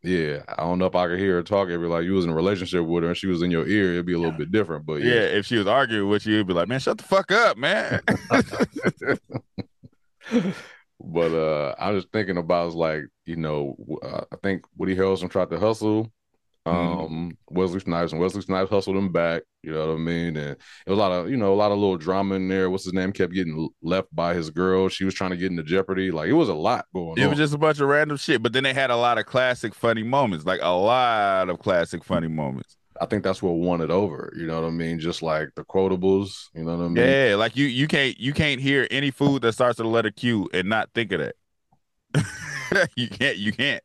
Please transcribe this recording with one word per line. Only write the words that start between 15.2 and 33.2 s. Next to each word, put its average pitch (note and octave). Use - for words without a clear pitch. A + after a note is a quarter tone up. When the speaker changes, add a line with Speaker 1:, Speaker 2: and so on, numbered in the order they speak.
Speaker 1:
tried F2+
to E2
hustle, A2
Speaker 2:
Mm-hmm. E2+
Speaker 1:
um, E2
Wesley F2+
Snipes, E2+
and D#2+
Wesley F#2
Snipes F#2+
hustled G2
him G2
back. E2+
You D#2
know D#2
what D#2+
I D#2
mean? E2
And D2
it -
was G2
a -
lot F#2+
of, F2+
you C3+
know, G2+
a G2
lot G#2
of G2+
little G2
drama F#2+
in F#2
there. F#2
What's F#2+
his F#2
name F#2+
kept F2+
getting F2
l-, D#2+
left F2+
by E2+
his E2
girl. F#2
She -
was F#2+
trying F#2
to F2+
get F#2
into E2+
Jeopardy. F#2+
Like, D#2+
it C3+
was D#3+
a F2
lot G2
going E2+
Speaker 2:
It C3+
Speaker 1:
on. C#3
Speaker 2:
was D3
just D3
a D3
bunch D3+
of C#3
random D3
shit. B2+
But A#2
then C3
they C3+
had C3+
a A#2+
lot A#2+
of G#2+
classic B2
funny A2+
moments, A2+
like, F#2
a F2+
lot G2+
of E2+
classic F2
funny E2+
moments. D2
Speaker 1:
I E2+
think G2+